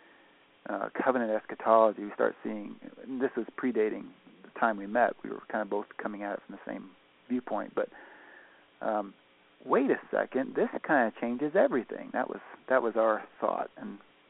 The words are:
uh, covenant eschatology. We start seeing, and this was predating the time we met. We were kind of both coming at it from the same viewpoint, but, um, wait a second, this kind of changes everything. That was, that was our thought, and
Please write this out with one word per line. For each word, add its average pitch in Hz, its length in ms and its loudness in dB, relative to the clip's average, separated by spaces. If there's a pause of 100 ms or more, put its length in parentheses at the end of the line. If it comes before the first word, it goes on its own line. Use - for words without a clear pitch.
(680)
uh, 107 200 -4 (160)
covenant 123 260 2
eschatology. 110 720 4
We 104 120 -8
start 113 280 2
seeing, 110 320 -8 (320)
and 127 140 -6
this 131 160 2
was 113 100 -4 (140)
predating 110 460 0 (360)
the - 160 -18
time 113 180 2
we 98 100 -8
met. 113 260 4 (100)
We 110 80 -8
were 107 200 -8
kind 110 120 -2
of 101 80 -6
both 101 160 -2 (160)
coming 101 200 -6
at 101 120 -6
it - 120 -6
from 101 100 -14
the 110 160 -12
same 101 140 -12 (420)
viewpoint, 120 460 -4
but, 104 140 0 (920)
um, 104 340 -2 (500)
wait 202 260 4
a - 80 4 (120)
second, 110 460 0
this 208 120 2 (180)
kind 135 200 4
of - 140 -4
changes 123 360 -2
everything. 139 560 2
That 120 160 -2
was, - 120 -8 (280)
that 131 140 4
was 110 140 0
our 110 260 4 (180)
thought, - 360 0
and 101 220 -12 (300)